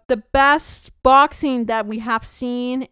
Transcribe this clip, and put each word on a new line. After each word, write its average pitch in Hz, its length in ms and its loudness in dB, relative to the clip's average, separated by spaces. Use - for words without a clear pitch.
the 247 100 0
best - 720 0
boxing 262 640 4
that 220 200 -4
we 220 140 -8
have 226 260 -4
seen 247 680 -6